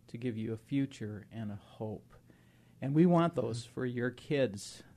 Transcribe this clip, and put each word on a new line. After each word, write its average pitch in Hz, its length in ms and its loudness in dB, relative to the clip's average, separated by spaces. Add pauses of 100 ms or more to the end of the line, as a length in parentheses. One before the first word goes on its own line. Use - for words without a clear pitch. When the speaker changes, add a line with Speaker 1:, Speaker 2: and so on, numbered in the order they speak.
Speaker 1:
to - 80 -14
give 117 200 -4
you 113 160 -4
a 110 40 -4
future 110 760 -4
and 110 200 -8
a 101 40 -8
hope." - 580 -10 (680)
And 135 120 -2
we 160 120 8
want 170 280 6
those 117 300 -2
Speaker 2:
Mm-hmm. - 100 -20
Speaker 1:
for 127 120 -2
your 123 240 -2
kids 123 720 -2 (140)